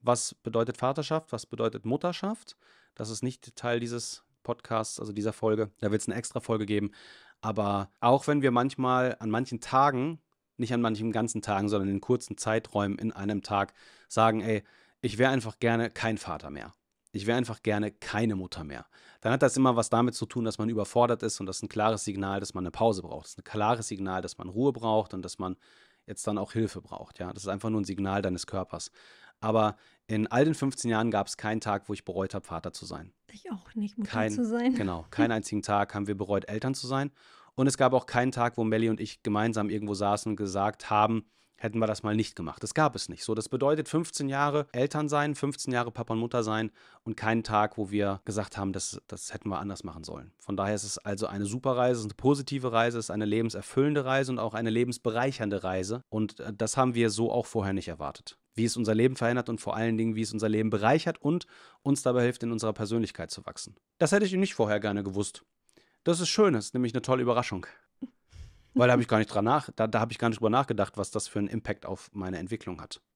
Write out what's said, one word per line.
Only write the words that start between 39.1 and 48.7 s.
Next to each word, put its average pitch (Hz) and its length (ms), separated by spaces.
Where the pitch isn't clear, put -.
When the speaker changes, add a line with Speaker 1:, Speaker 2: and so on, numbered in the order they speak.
Speaker 1:
gemeinsam 107 480
irgendwo 104 240
saßen 101 380
und 104 60
gesagt 98 520
haben, 110 360
„Hätten 113 220
wir 110 80
das 104 160
mal 107 140
nicht 110 200
gemacht.“ 80 280
Das 107 100
gab 151 220
es - 140
nicht. - 140
So, 110 120
das 107 120
bedeutet 143 400
fünfzehn 151 400
Jahre 143 440
Eltern 151 360
sein, 147 280
fünfzehn - 360
Jahre 120 200
Papa 117 220
und 113 60
Mutter 120 220
sein 110 300
und 110 120
keinen 113 280
Tag, 107 340
wo 101 140
wir 101 340
gesagt 101 320
haben, 98 160